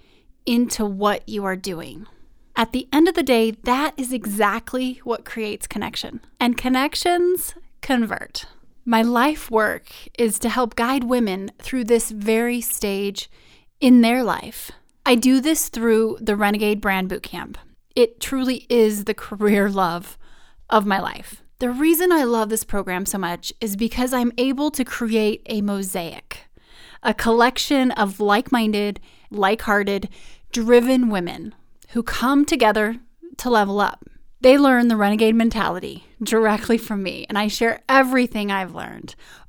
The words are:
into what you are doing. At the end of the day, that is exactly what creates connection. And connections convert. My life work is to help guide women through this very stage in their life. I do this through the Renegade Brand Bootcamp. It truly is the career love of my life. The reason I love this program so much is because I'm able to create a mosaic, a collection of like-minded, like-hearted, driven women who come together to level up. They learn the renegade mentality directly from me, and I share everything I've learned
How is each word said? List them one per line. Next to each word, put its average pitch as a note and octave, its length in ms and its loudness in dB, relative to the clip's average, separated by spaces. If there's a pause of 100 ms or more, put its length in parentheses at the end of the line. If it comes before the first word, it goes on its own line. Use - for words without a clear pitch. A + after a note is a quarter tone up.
(440)
into A#3 400 0
what G3+ 440 -2
you G#3 160 -6
are F#3 100 -2
doing. F#3 540 -12 (480)
At A#3 160 0
the B3+ 200 -4
end D#4 140 6
of F#4 80 2
the E4+ 80 0
day, A3+ 300 2
that C4 440 -2
is B3+ 160 -6
exactly A3+ 920 -4
what A#3 200 -6
creates G#3+ 440 -10
connection. - 540 -8 (180)
And A#3+ 180 0
connections F4 960 -2 (260)
convert. - 680 -4 (380)
My A3+ 180 2
life B3 460 0
work - 440 -2 (260)
is A3 220 0
to A#3 80 -2
help A#3 260 -2
guide B3 300 0
women G#3+ 560 -2
through B3+ 240 -4
this A3+ 260 2
very A3+ 500 -2
stage G3+ 680 -6 (500)
in B3 200 8
their A#3 240 2
life. - 480 -8 (340)
I B3+ 80 6
do B3+ 260 4
this D#4 300 0
through A3+ 500 0
the G#3+ 160 -2
Renegade G#3 460 0
Brand F#3+ 260 -2
Bootcamp. - 480 -10 (420)
It A#3 220 2
truly C4 480 -2
is G#3+ 380 2
the A3 60 -2
career G#3 560 0
love F3 480 -2 (540)
of G#3+ 160 4
my G3 140 0
life. - 420 -12 (160)
The B3 100 -2
reason D#4+ 440 2
I D#4 100 4
love A3+ 260 0
this A3 140 -2
program G3 440 -4
so G3+ 120 -6
much F3 420 -6
is G#3+ 140 -4
because A#3+ 380 -2
I'm A#3+ 260 0
able C4+ 320 0
to C4+ 140 -4
create A3 640 -2
a G#3 160 -4
mosaic, G3 840 -8 (540)
a A3 100 0
collection B3 800 2
of G3+ 300 -4
like-minded, G#3 800 0 (320)
like-hearted, G3+ 760 0 (420)
driven A#3+ 580 4
women F#3+ 460 -6 (320)
who A#3 160 -4
come C#4 400 2
together A3 560 2 (380)
to B3+ 120 -4
level G#3 300 2
up. - 240 -2 (360)
They C4 160 8
learn C4 300 6
the A3+ 100 2
renegade G#3+ 380 4
mentality F#3+ 720 -2 (180)
directly A3 560 2
from G#3+ 240 -6
me, E3+ 260 -8
and G#3 80 -4
I G#3 120 0
share A3+ 400 -2
everything B3+ 640 2
I've F#3 240 -6
learned - 400 -14 (320)